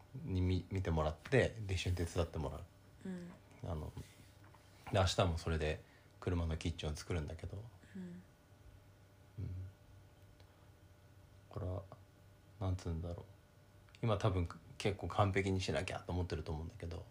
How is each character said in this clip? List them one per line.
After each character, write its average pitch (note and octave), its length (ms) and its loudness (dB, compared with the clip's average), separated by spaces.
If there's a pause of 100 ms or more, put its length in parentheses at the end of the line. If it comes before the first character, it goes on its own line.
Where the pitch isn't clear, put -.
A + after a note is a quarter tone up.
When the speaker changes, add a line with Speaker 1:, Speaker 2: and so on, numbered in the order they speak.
(240)
Speaker 1:
に F#2 160 0
み-、 F#2 300 4
見 F#2+ 120 0
て F2+ 80 0
も E2 120 4
ら D3+ 80 4
っ - 40 -4
て、 - 400 4 (120)
で、 F#2+ 80 0
一 F2 80 0
緒 F#2 80 0
に F2 60 2
手 F2 80 0
伝 E2+ 200 2
っ - 20 -8
て - 120 -6
も D2+ 120 -2
ら D2+ 60 -8
う。 - 40 -10 (460)
Speaker 2:
う - 20 -6
ん。 F3 600 -10
Speaker 1:
あ E2 40 0
の、 D#2+ 180 -6 (1000)
で、 G2+ 60 4
明 F#2 60 6
日 F#2+ 220 4
も E2 120 2
そ - 120 -2
れ D#2+ 80 2
で D#2 220 0 (380)
車 E2+ 280 2
の D#2+ 100 0
キ F2 140 -2
ッ - 20 -2
チ - 140 -4
ン D#2 40 0
を D2+ 60 -2
作 - 160 -6
る F2 80 0
ん D2 80 -4
だ - 80 -6
け F#2 100 -10
ど、 G2 100 -8 (400)
Speaker 2:
う - 20 -8
ん。 F3+ 40 -8
Speaker 1:
う - 1400 -16
ん。 F2 80 -6 (2000)
こ - 120 -6
れ F#2 60 -2
は、 F#2 160 -2 (760)
な F#2+ 100 2
ん F#2 60 2
つ - 100 -6
う E2+ 60 0
ん E2 80 0
だ F2 80 -4
ろ F2 60 -4
う。 - 20 -8 (840)
今 A2 140 4
多 G#2 140 4
分 F2+ 180 2 (300)
結 G2 180 2
構 E2+ 120 -4
完 G2+ 240 6
璧 G2 200 4
に F#2+ 80 4
し F#2+ 120 0
な D#2 120 2
き - 80 -4
ゃ - 80 -4
と - 120 -6
思 F2+ 120 2
っ - 20 -6
て F2 80 -2
る D#2+ 80 -2
と E2 100 -4
思 D#2 100 -4
う - 20 -6
ん E2 40 -6
だ - 100 -12
け F2 80 -6
ど、 E2+ 240 -6